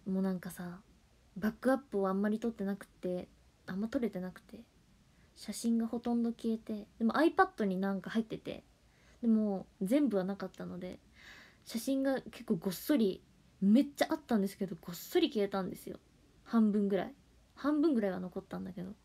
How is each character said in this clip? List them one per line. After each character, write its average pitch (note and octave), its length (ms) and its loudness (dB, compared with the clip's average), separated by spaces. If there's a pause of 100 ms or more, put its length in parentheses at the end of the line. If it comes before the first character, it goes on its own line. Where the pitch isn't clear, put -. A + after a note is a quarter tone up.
も F#3+ 140 0
う - 20 2
な F#3+ 80 0
ん F3+ 80 -4
か F3 120 -12
さ、 F3+ 280 -12 (560)
バ G#3 140 -2
ッ - 20 0
ク - 180 -2
ア C4+ 60 4
ッ - 40 -6
プ G3+ 220 -4
を F#3+ 60 2
あ F#3+ 60 0
ん G3 80 0
ま G#3+ 80 2
り A3 100 -2
撮 A#3 100 -4
っ - 20 -2
て G#3 120 -8
な G3 140 -2
く - 100 -18
て、 F3+ 400 -6 (380)
あ F#3 80 -8
ん F#3+ 80 -4
ま A3+ 80 -4
撮 C4+ 100 -4
れ A#3 100 0
て F#3 120 -6
な F#3 100 -8
く - 100 -20
て、 A3+ 200 -20 (760)
写 - 160 -12
真 A#3 260 0
が A3+ 80 2
ほ A#3 140 -4
と A#3+ 160 -2
ん A#3 80 0
ど A#3 80 0
消 A3+ 240 -2
え - 20 -8
て、 G#3+ 300 -10 (100)
で A3+ 60 0
も A3+ 120 4
iPad E4+ 500 4
に F#3 120 0
な G3 140 0
ん F#3+ 100 -2
か F#3+ 80 -10
入 A3+ 120 0
っ A3 40 -4
て - 120 -8
て、 - 260 -10 (580)
で A#3+ 60 2
も G#3+ 400 2 (140)
全 C4 260 4
部 G3+ 80 0
は F#3 80 2
な G3 140 -4
か F#3+ 80 -6
っ F#3 40 -10
た - 160 -12
の F3+ 140 -10
で、 F3+ 200 -12 (680)
写 - 140 -6
真 C4+ 240 0
が C4+ 180 0
結 - 240 -16
構 G#3+ 100 2
ご F3+ 140 -4
っ F3 40 -4
そ D4+ 220 0
り、 G#3+ 260 2 (400)
め G#3+ 200 8
っ C#4+ 120 2
ち - 100 -2
ゃ - 80 0
あ - 20 2
っ D#4+ 120 -4
た A#3 120 2
ん G3 40 4
で F#3+ 60 0
す - 100 -8
け G3 80 -2
ど、 F3 140 -10
ご F3 140 -14
っ - 20 -12
そ - 240 -2
り E4 100 4
消 G3+ 160 0
え G3+ 40 -8
た G3 120 -2
ん F#3 80 -4
で - 60 -10
す - 140 -14
よ。 - 100 -12 (460)
半 A3 260 4
分 G3+ 160 2
ぐ G3 80 2
ら F3+ 100 2
い。 - 80 -12 (420)
半 D4 260 0
分 D#4 120 4
ぐ A3+ 60 4
ら G3+ 100 0
い - 20 -2
は F3+ 100 -6
残 F#3 180 -8
っ F#3+ 40 -10
た - 140 -12
ん F#3+ 60 -8
だ F#3+ 80 -10
け F3+ 100 -12
ど。 F#3+ 120 -10 (120)